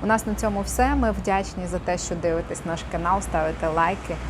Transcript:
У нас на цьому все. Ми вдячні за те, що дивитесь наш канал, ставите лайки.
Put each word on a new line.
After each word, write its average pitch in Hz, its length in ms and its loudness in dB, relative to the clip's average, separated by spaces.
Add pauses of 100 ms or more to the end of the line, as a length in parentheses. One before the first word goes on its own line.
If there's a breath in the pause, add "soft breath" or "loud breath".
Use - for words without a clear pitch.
У - 20 -4
нас 220 200 4
на 214 100 0
цьому 202 260 0
все. 254 340 2
Ми 240 160 4
вдячні 190 560 0
за 175 120 -2
те, 180 180 0
що - 180 -4
дивитесь 165 500 -2
наш 165 260 -4
канал, 175 300 2
ставите 160 460 0
лайки. 165 480 0 (140)